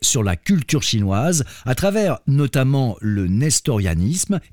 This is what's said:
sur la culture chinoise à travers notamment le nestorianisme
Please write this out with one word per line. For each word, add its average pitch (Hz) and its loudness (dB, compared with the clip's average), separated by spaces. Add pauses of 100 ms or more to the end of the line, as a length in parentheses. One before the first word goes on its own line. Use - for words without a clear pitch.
sur 120 0
la 92 0
culture 156 0
chinoise 117 0 (200)
à 127 0
travers 196 0
notamment 135 2
le 101 0
nestorianisme 110 0 (140)